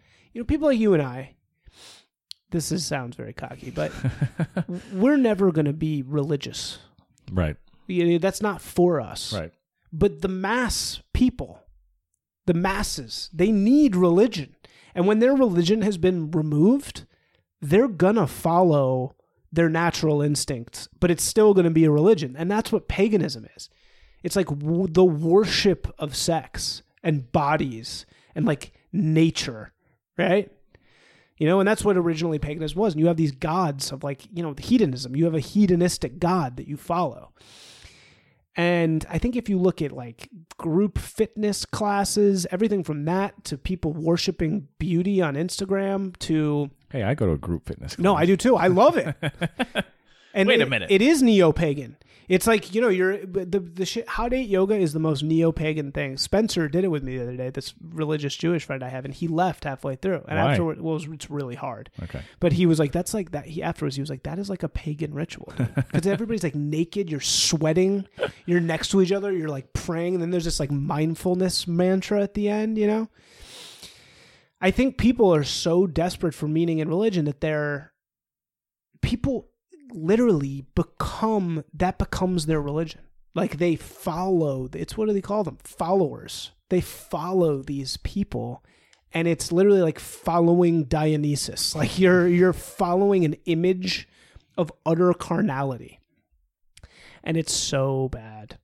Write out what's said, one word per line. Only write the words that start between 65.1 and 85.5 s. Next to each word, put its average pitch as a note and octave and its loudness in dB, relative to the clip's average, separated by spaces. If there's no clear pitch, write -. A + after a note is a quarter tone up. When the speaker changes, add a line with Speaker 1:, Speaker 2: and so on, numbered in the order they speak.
Speaker 1:
ritual." - -10
Speaker 2:
<laughs> - -4
Speaker 1:
'Cause E3+ 0
everybody's, G3+ -2
like, D3+ -2
naked, D#3 -2
you're D3 -4
sweating, F#3 2
you're F3 2
next E3 -2
to G3 4
each F#3 4
other, G3 -2
you're, D#3+ -4
like, C3+ -10
praying, E3+ -2
and F3+ 0
then E3 -2
there's F3 -2
this, E3 -2
like, C#3 -2
mindfulness D#3+ -2
mantra F#3 2
at G3+ -4
the G#3 -2
end, G#3+ -2
you G#3+ 2
know? A3 0
I F#3 2
think B3+ 0
people A#3 4
are D3+ 2
so F3+ 0
desperate E3 -4
for D3+ -6
meaning D#3+ 0
in D#3 -2
religion F3+ 0
that D3 -4
they're, D3 -4
people - -2
literally D#3+ 0
become, F3 -2
that F3+ -2
becomes F3+ -2
their D#3 0
religion. D3+ -6
Like, E3 -2
they E3 0
follow, D#3+ -2
it's, D#3+ -10
what G#3+ -2
do G#3+ 0
they G3 0
call G3+ -4
them? D#3 -10